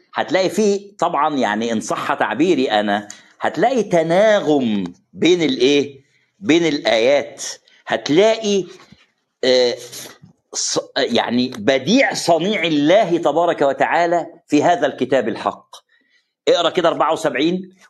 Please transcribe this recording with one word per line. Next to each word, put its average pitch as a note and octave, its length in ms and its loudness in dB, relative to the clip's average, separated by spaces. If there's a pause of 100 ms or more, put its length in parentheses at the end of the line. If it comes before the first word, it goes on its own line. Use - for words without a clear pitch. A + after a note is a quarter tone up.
(140)
هتلاقي A#2+ 360 -2
فيه G3+ 460 -2
طبعًا، D#3 400 -2
يعني A2+ 360 -2
إن A2 80 -2
صح - 340 -4
تعبيري C3 560 0
أنا، G#2 380 0 (320)
هتلاقي G#3+ 420 0
تناغم D#3+ 1000 2 (280)
بين E3 300 2
الايه؟ C3+ 640 0 (340)
بين D#3+ 280 2
الآيات. C3 800 0 (420)
هتلاقي، G3+ 760 0 (800)
آه، B2+ 300 2 (760)
ص-، - 440 -6
يعني A#2+ 520 -2
بديع C#3 680 0
صنيع E3+ 480 0
الله E3 560 2
تبارك D#3+ 440 0
وتعالى D3+ 640 0 (200)
في D3 160 2
هذا E3+ 240 2
الكتاب B2+ 420 -2
الحق. - 480 -8 (720)
اقرأ E3 220 2
كده E3+ 180 0
أربعة D3+ 240 0
وسبعين، D#3 640 -2 (140)